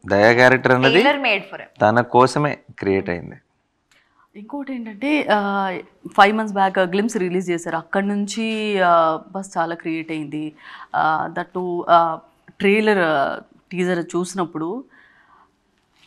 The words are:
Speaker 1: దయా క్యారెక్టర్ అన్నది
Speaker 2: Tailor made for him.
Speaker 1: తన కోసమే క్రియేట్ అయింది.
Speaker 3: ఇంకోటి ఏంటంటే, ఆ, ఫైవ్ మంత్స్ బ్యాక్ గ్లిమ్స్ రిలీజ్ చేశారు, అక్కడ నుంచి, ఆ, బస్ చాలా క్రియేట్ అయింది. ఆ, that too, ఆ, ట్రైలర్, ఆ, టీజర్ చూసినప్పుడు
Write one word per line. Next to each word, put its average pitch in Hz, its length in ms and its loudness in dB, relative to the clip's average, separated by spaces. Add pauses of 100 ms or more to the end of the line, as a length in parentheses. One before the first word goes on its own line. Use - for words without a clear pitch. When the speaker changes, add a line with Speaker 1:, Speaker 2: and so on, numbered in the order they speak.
Speaker 1:
దయా 101 260 6
క్యారెక్టర్ 127 400 6
అన్నది 131 220 4
Speaker 2:
Tailor 277 240 4
made 220 220 -2
for - 160 -18
him. - 240 -10
Speaker 1:
తన 110 200 4
కోసమే 127 580 2 (200)
క్రియేట్ 98 320 -2
అయింది. 87 260 -8 (1000)
Speaker 3:
ఇంకోటి 269 380 -12
ఏంటంటే, 240 580 -4
ఆ, 202 380 -2 (460)
ఫైవ్ 208 200 6
మంత్స్ 214 180 -4
బ్యాక్ 190 240 0
గ్లిమ్స్ 196 380 0
రిలీజ్ 180 340 -4
చేశారు, 170 260 -6
అక్కడ 196 280 -4
నుంచి, 208 760 -4
ఆ, 165 400 2 (120)
బస్ 190 260 -10
చాలా 165 160 -4
క్రియేట్ 160 360 -8
అయింది. 151 420 -8 (440)
ఆ, 156 320 -2 (100)
that 180 220 -8
too, 175 300 -6
ఆ, 165 280 2 (420)
ట్రైలర్, 208 380 2
ఆ, 151 420 0 (320)
టీజర్ 180 260 -2
చూసినప్పుడు 175 840 -6 (1200)